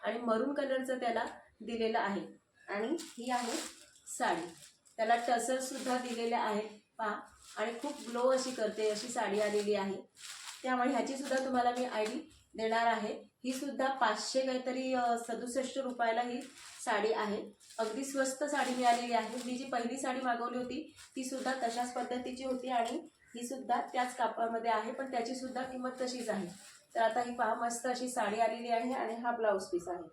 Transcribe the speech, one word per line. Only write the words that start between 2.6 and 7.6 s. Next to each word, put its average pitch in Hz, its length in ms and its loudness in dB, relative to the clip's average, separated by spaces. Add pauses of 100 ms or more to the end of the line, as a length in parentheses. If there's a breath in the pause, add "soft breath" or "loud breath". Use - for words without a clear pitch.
आणि 233 280 0
ही 240 300 -6
आहे 240 220 0 (540)
साडी, - 380 0 (520)
त्याला 233 180 6
टसर 240 440 2
सुद्धा 247 380 -2
दिलेले 233 380 0
आहेत 214 440 0 (180)
पहा. 214 220 -2 (380)
आणि 233 220 -2